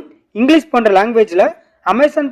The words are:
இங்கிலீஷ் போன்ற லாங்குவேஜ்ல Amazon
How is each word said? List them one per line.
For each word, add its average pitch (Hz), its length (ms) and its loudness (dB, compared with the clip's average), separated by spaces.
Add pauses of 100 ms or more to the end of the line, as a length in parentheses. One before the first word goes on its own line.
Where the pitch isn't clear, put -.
(400)
இங்கிலீஷ் 294 320 0
போன்ற 226 260 0
லாங்குவேஜ்ல 214 460 0 (480)
Amazon 285 400 0